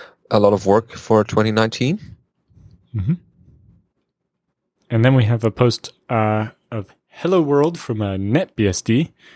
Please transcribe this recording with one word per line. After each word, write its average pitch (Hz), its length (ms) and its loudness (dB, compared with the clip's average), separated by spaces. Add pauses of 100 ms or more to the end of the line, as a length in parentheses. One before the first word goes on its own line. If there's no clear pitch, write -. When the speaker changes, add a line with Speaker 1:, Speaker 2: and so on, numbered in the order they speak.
(320)
Speaker 1:
a 113 80 2
lot 104 140 6
of 98 120 -2
work 101 260 2
for 107 320 0
twenty 107 280 0
nineteen. 113 480 0 (960)
Speaker 2:
Mm-hmm. 107 180 -2 (1800)
And 113 160 2
then 131 80 4
we 127 120 4
have 110 180 0
a 113 80 0
post, - 420 -2 (160)
uh, 107 400 -2 (220)
of 107 220 -10 (140)
Hello 180 320 -2
World 151 400 0
from, 107 220 -6
uh, 98 140 -2
NetBSD. 113 960 -2 (240)